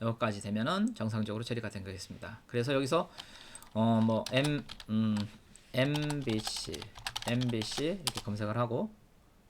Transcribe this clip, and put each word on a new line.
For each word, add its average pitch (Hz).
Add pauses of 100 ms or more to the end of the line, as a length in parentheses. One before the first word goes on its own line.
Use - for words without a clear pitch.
여기까지 113
되면은 151
정상적으로 110
처리가 117
된 98
거겠습니다. 95
그래서 123
여기서, 139 (600)
어, 113
뭐 110
M, 143 (240)
음, 110 (560)
엠비씨, 135 (480)
엠비씨 120
이렇게 170
검색을 104
하고 123 (540)